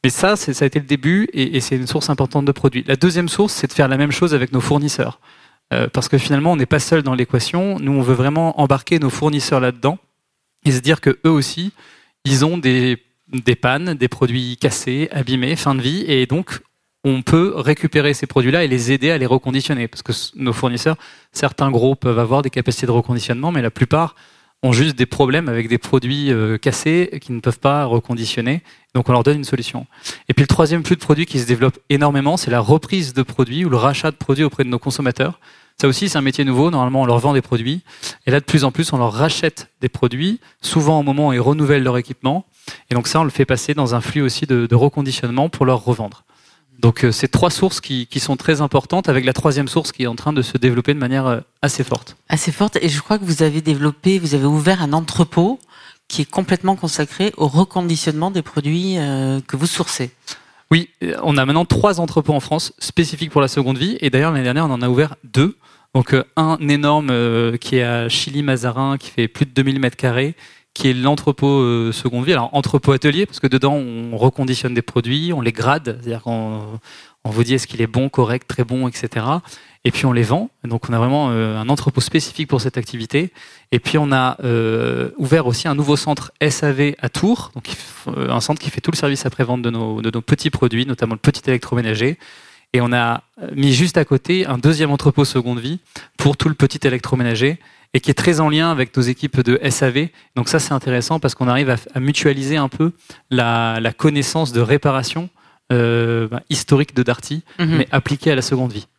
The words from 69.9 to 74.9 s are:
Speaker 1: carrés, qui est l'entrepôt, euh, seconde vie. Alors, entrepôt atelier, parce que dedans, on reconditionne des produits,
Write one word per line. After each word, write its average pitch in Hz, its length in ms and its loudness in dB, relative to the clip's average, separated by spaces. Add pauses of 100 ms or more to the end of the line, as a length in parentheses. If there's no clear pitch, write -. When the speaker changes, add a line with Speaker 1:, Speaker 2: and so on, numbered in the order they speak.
Speaker 1:
carrés, 131 380 -2 (400)
qui 135 160 0
est - 20 2
l'entrepôt, 139 680 2
euh, 120 300 0
seconde 123 360 -4
vie. 175 80 2
Alors, 120 180 -2
entrepôt 143 400 2
atelier, 151 320 2
parce - 160 -10
que 139 60 -2
dedans, 131 260 2
on 117 420 -6
reconditionne 127 600 0
des 120 80 0
produits, 139 500 -2